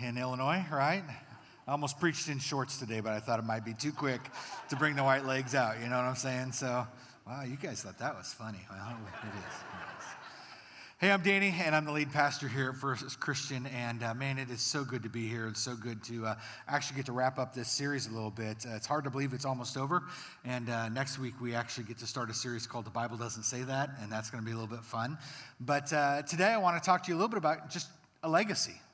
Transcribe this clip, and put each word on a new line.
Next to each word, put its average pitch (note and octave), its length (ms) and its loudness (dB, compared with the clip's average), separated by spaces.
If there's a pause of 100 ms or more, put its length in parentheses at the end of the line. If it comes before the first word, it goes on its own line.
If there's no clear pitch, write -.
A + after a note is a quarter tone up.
in B2 140 -2
Illinois, C3 540 2
right? D#3 320 4 (640)
I C3+ 40 -2
almost D3 280 0
preached E3 280 2
in C#3+ 120 -2
shorts C#3 400 -2
today, A2 220 -2
but G#2+ 120 0
I G#2+ 60 -2
thought A2+ 180 2
it A2 80 0
might A2 180 0
be A2+ 120 -6
too D3 160 -2
quick C3+ 280 0 (520)
to C#3+ 40 -2
bring D3 200 4
the C#3 80 4
white C3+ 240 6
legs C3 260 2
out, A2+ 260 4
you A#2+ 100 -2
know B2+ 80 2
what B2 80 4
I'm B2+ 100 2
saying? B2+ 380 -2
So, B2 340 0 (400)
wow, C3+ 160 -8
you B2+ 120 -6
guys C#3 280 -6
thought F#2+ 160 -12
that B2+ 160 -2
was - 180 -8
funny. G#2+ 340 -8
Well, F#2+ 120 -12
it A2 480 -8
is. G2+ 80 -8
It - 20 -6
is. - 680 -10 (920)
Hey, F#3+ 120 8
I'm F#3+ 140 8
Danny, G3 360 6
and D#3 160 6
I'm D3+ 100 6
the D3+ 60 0
lead D3 200 2
pastor C#3+ 360 4
here C3 220 2
at C3 60 -4
First C3+ 440 -2
Christian, C3+ 460 -2
and, A#2+ 380 -2
uh, A2+ 100 0
man, C3+ 240 0
it B2+ 140 -4
is A#2 100 -2
so C#3+ 220 0
good B2+ 180 -2
to A2 80 -6
be A2+ 180 -2
here. A2+ 200 -2
It's G#2+ 120 -4
so B2 160 -2
good A2 280 -6
to, A#2 240 -4
uh, G#2+ 80 0 (320)
actually C#3+ 300 0
get C3+ 100 -2
to B2+ 40 -4
wrap B2+ 280 2
up C3 160 -2
this A#2 140 -2
series C#3+ 360 0
a A2 60 -6
little A2 180 -2
bit. A2 380 -6
Uh, A2+ 80 -6
it's G#2+ 100 -6
hard D3 200 0
to C#3 40 -2
believe C3+ 240 -2
it's C3 100 -4
almost B2+ 340 -2
over, D3 260 2 (420)
and, B2 240 -2
uh, A2+ 200 0
next C3+ 280 0
week A#2 240 -4
we A#2 140 -2
actually A#2 300 -2
get A2+ 120 -10
to A#2 80 -8
start A#2 240 -4
a A2 60 -4
series A#2+ 320 -4
called A#2 180 -6
The A2+ 60 -10
Bible A#2 260 -2
Doesn't A2 280 -6
Say B2+ 180 -2
That, C3+ 260 0 (100)
and G#2+ 120 -8
that's A2 180 -2
gonna A#2 140 -6
be A2+ 80 -2
a - 20 -2
little A2+ 160 -4
bit A#2 140 -8
fun. A#2+ 340 -4 (420)
But, C#3 320 2
uh, C#3+ 300 4
today F#3 320 4
I A3+ 40 6
wanna F3 220 4
talk F3+ 260 6
to - 40 -2
you E3+ 60 2
a - 20 2
little G#3+ 120 4
bit F3+ 100 0
about D#3 320 2
just - 180 -6 (320)
a E3 80 -2
legacy. F#3+ 500 4 (140)